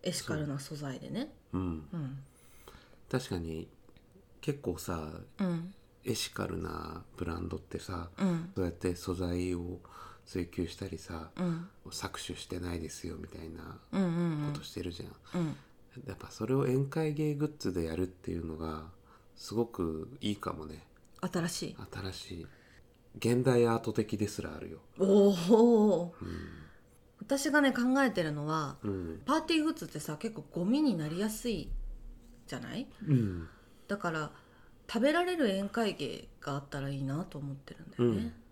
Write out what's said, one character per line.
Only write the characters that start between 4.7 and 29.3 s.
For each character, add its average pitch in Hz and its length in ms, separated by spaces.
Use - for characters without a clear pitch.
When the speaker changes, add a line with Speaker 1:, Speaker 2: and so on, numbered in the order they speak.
Speaker 2:
さ、 80 340
Speaker 1:
う 202 40
ん。 175 300
Speaker 2:
エ 117 120
シ - 180
カ 95 140
ル 90 100
な 82 460
ブ 90 80
ラ 85 120
ン 87 100
ド 85 100
っ - 20
て - 200
さ、 87 380
Speaker 1:
う 190 80
ん。 170 300
Speaker 2:
そ 95 60
う 90 40
や 85 60
っ - 20
て 90 220
素 - 180
材 90 420
を 87 240
追 87 220
求 87 200
し - 80
た 98 120
り 85 100
さ、 80 380
Speaker 1:
う 175 80
ん。 170 240
Speaker 2:
搾 - 360
取 - 140
し - 80
て 90 120
な 87 140
い 85 60
で 78 100
す - 180
よ 80 100
み - 100
た 82 160
い 80 60
な 80 280
Speaker 1:
う 196 80
ん - 20
う 190 40
ん 165 420
う - 20
ん。 147 40
Speaker 2:
こ 147 60
と - 60
し - 60
て - 100
る 87 100
じ - 120
ゃ 180 40
ん。 175 40
Speaker 1:
う - 20
ん。 143 120
Speaker 2:
や 98 60
っ - 40
ぱ - 140
そ - 160
れ 131 80
を 139 60
宴 135 240
会 151 280
芸 151 220
グ 147 100
ッ 151 140
ズ 92 140
で 87 120
や 80 100
る 90 80
っ - 40
て 92 240
い 87 80
う 82 60
の 78 120
が 80 280
す - 180
ご 113 120
く 82 560
い 104 100
い 101 60
か - 160
も 78 120
ね。 78 220
Speaker 1:
新 175 280
し - 140
い。 - 140
Speaker 2:
新 95 200
し - 280
い。 87 60
現 120 280
代 120 220
ア 113 80
ー 113 40
ト 110 140
的 107 240
で 101 100
す - 140
ら 78 140
あ 76 40
る - 120
よ。 80 60
Speaker 1:
お 202 360
ー。 208 800
Speaker 2:
う - 40
ん。 82 360
Speaker 1:
私 277 320
が 294 100
ね、 269 100
考 240 100
え 247 100
て 185 120
る 156 80
の 147 160
は、 156 360
Speaker 2:
う 104 60
ん。 87 360
Speaker 1:
パ 285 100